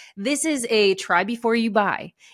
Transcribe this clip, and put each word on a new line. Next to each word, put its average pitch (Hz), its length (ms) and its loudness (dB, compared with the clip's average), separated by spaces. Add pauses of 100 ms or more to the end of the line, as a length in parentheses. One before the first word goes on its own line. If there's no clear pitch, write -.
(180)
This 269 260 -2
is 285 260 -2
a 208 260 4
try 185 280 0
before 233 320 -2
you 226 160 0
buy. 196 400 -2 (220)